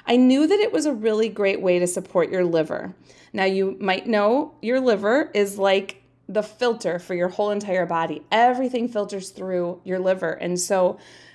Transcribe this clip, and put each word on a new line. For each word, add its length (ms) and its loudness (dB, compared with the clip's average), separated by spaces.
I 80 4
knew 320 6
that 120 4
it 140 0
was 140 0
a 60 0
really 360 0
great 320 0
way 160 2
to 80 0
support 460 -2
your 120 0
liver. 520 -2
Now, 140 0
you 340 0
might 280 -2
know 560 2
your 160 0
liver 560 2
is 240 0
like 400 0
the 120 -2
filter 580 -2
for 140 -10
your 140 0
whole 240 -2
entire 340 -2
body. 460 -4
Everything 560 2
filters 420 -6
through 540 -6
your 160 -4
liver. 320 0
And 260 -4
so, 400 0